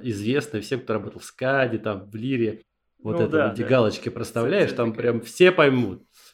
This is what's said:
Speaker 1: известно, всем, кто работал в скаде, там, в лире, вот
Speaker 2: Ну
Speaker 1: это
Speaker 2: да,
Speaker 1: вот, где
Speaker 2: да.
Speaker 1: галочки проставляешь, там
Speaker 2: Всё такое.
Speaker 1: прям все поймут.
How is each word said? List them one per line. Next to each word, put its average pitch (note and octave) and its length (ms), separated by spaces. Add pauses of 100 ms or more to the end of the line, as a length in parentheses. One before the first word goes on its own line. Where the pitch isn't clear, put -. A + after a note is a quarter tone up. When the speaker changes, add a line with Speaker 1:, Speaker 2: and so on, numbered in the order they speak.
Speaker 1:
известно, A2+ 580
всем, A#2+ 200
кто A2 140
работал G#2 260
в - 40
скаде, B2+ 540
там, G2+ 320
в A2 60
лире, A2+ 460 (400)
вот - 180
Speaker 2:
Ну - 60
Speaker 1:
это C#3+ 60
Speaker 2:
да, D3+ 140
Speaker 1:
вот, G2+ 80
где A#2+ 100
Speaker 2:
да. - 60
Speaker 1:
галочки A2+ 400
проставляешь, B2+ 600
там A#2 200
Speaker 2:
Всё A2 40
такое. A#2+ 160
Speaker 1:
прям A#2+ 100
все F3+ 300
поймут. B2+ 520 (300)